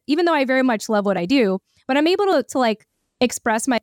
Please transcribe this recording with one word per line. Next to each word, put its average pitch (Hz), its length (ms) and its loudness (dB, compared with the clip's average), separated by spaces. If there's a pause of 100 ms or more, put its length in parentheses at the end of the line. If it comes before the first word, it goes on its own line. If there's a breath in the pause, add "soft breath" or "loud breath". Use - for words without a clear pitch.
even 330 200 0
though 330 100 2
I 269 100 0
very 262 180 0
much 233 260 -2
love 208 160 0
what 190 120 0
I 175 80 -4
do, 196 340 2 (280)
but 262 100 0
I'm 302 100 2
able 381 180 0
to, 320 240 2
to, 285 100 -4
like, 226 260 -2 (340)
express 233 480 -2
my 240 160 -2